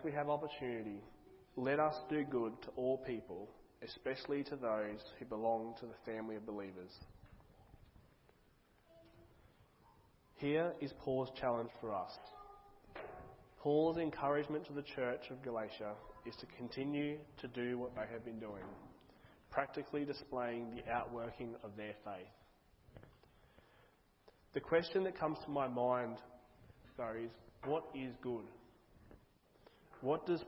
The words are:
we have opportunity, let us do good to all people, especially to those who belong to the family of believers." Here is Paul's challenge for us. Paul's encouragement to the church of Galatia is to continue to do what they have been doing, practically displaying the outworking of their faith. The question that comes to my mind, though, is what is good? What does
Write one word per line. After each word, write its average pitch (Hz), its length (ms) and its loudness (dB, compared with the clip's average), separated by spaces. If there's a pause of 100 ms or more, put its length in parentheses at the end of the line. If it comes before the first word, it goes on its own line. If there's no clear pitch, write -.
we 156 80 0
have 147 160 2
opportunity, 120 760 0 (520)
let 135 240 4
us 151 160 6 (140)
do 151 140 4
good 120 400 2
to - 80 -8
all 127 260 4
people, 107 500 -4 (360)
especially 139 640 -2
to 143 100 -4
those 107 440 2 (200)
who 120 60 -8
belong 113 500 2
to 123 100 -10
the 113 80 -8 (100)
family 110 320 -2
of 107 120 -8
believers." 95 440 -6 (3500)
Here 156 440 4
is 139 120 -2
Paul's 131 360 0 (100)
challenge 117 300 2 (100)
for 110 140 -4
us. - 240 -2 (1400)
Paul's 160 380 6
encouragement 151 680 2
to 147 80 -8
the 143 80 -2
church 127 480 0
of 131 140 -8
Galatia 110 520 -2 (300)
is 117 120 -8
to 120 100 -10 (100)
continue 147 640 0 (180)
to 135 100 -6
do 123 300 0
what 120 180 -2
they 107 120 -2
have 113 180 -6
been 113 140 -6
doing, 104 260 -6 (840)
practically 143 540 2
displaying 120 680 0
the 113 160 -4
outworking 117 720 -2
of 104 140 -8
their 107 160 -4 (100)
faith. 98 300 -8 (2250)
The 135 60 2
question 170 440 6
that 185 120 0
comes 156 300 2
to 151 60 -4
my 139 160 4
mind, 123 500 4 (800)
though, 113 180 -2
is 117 160 -4 (320)
what 151 220 2 (100)
is 131 220 -4
good? 117 280 -2 (1600)
What 143 240 4
does 170 220 4